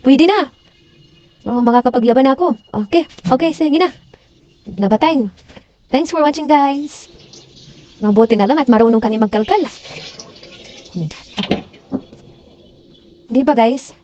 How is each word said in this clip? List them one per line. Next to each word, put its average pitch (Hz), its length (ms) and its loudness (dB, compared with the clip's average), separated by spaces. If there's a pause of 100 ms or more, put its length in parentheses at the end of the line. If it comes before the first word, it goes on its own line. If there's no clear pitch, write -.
Pwede 277 240 4
na. 349 240 0 (960)
Oh, 240 160 -4
makakapaglaban 240 720 2
ako. 269 240 -2 (320)
Okay. 330 180 0
Okay, 262 460 -2
sige 302 240 -2
na. 349 160 0 (880)
Labatay. 214 480 0 (640)
Thanks 294 180 -2
for 320 140 0
watching, 302 240 -2
guys. 285 580 -2 (920)
Mabuti 220 340 4
na 202 140 0
lang 277 80 2
at 277 160 0
marunong 226 320 4
kami 220 160 -2
magkalkal. 220 420 0 (3750)
Di 254 160 0
ba, 302 80 2
guys? 233 400 0 (100)